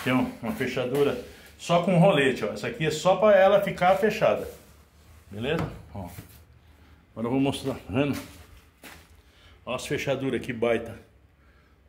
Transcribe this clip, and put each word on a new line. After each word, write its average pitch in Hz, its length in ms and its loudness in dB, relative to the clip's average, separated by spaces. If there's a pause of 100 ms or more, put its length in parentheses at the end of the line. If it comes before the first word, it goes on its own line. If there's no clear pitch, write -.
Tem 127 100 0
um, 123 180 0 (100)
uma 110 100 -6
fechadura 131 680 -2 (380)
só 170 240 2
com 180 160 2
rolete, 139 480 4
ó. 101 80 -6
Essa - 140 -8
aqui 131 180 -4
é 151 60 0
só 185 240 2
pra 208 200 6
ela 196 240 6
ficar 185 360 2
fechada. - 520 0 (840)
Beleza? 123 360 -4 (280)
Ó. 95 120 -12 (1040)
Agora 113 140 -8
eu 120 60 -4
vou 135 80 0
mostrar, 135 340 -2
tá 104 160 -12
vendo? 131 320 -2 (1400)
Ó 117 80 -8
as 127 140 -8
fechaduras, 135 580 -4
que 127 80 -8
baita. 113 420 -2 (920)